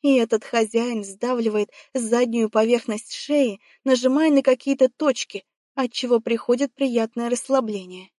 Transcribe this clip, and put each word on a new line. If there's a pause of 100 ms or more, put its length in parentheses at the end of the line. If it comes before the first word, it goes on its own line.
И
этот
хозяин
сдавливает (240)
заднюю
поверхность
шеи, (240)
нажимая
на
какие-то
точки, (320)
отчего
приходит
приятное
расслабление.